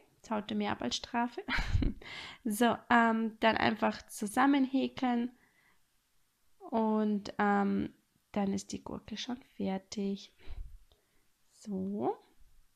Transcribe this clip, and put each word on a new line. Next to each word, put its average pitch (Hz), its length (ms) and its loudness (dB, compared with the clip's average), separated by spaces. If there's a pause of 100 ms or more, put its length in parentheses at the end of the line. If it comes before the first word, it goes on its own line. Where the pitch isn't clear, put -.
(160)
jetzt - 160 -12
haut 214 180 -4
er 214 80 -4
mir 208 140 0
ab 208 100 -6
als 247 140 -4
Strafe. 247 480 -4 (380)
<laughs> - 120 2 (500)
So, 226 320 2 (140)
ähm, 226 500 4
dann 220 180 4
einfach 220 500 0
zusammenhäkeln 254 1200 2 (1400)
und, 214 680 0
ähm, 202 560 2 (400)
dann 202 180 0
ist 196 220 -6
die 196 100 -10
Gurke - 320 -10
schon 247 260 -8 (140)
fertig. 196 760 -6 (1200)
So, 202 640 -6 (580)